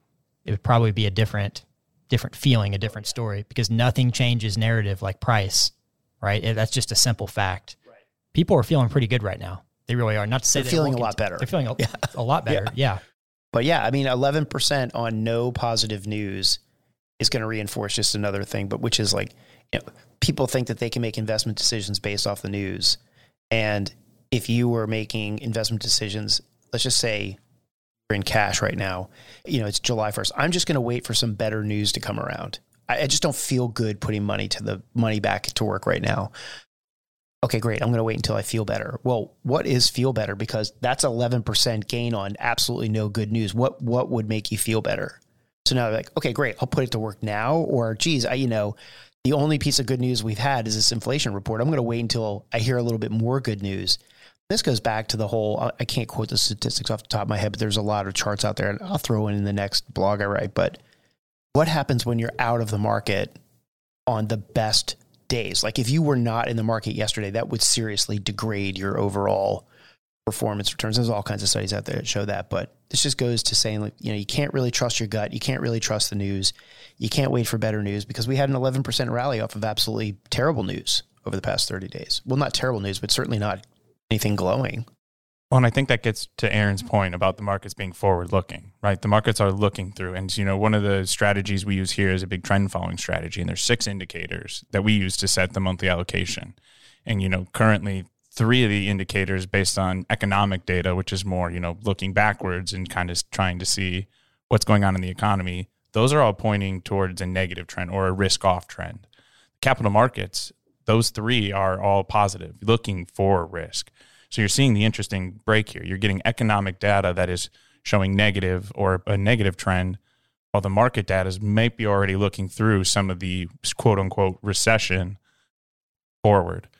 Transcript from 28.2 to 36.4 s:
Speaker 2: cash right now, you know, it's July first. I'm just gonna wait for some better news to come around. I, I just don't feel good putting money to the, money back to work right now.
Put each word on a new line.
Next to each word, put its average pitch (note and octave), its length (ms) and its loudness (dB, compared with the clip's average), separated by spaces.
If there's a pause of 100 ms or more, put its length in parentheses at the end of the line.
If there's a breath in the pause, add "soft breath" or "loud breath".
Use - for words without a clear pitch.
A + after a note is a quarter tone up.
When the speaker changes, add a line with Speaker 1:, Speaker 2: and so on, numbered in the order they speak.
Speaker 2:
cash G#2 380 2
right - 160 0
now, F#2 300 -4 (380 loud breath)
you D3 160 0
know, G#2+ 60 -2
it's - 120 -2
July G#2+ 320 -2
first. G#2 240 -4
I'm D3+ 160 2
just F3+ 160 0
gonna D3 140 0
wait A#2+ 260 -2
for A#2+ 60 -4
some A2 220 0
better G#2+ 280 -2
news G#2 300 0
to - 80 -2
come G#2 180 -6
around. - 400 -6 (300)
I, B2 140 0
I C3+ 40 2
just - 160 0
don't D3+ 100 0
feel B2 360 0
good G#2+ 320 -2
putting G#2+ 220 0
money G2+ 260 -2
to - 140 -6
the, G#2 200 -6 (100)
money A2 280 0
back G2+ 220 0
to - 200 -4
work G2 220 -2
right - 160 0
now. - 320 -2 (1120 loud breath)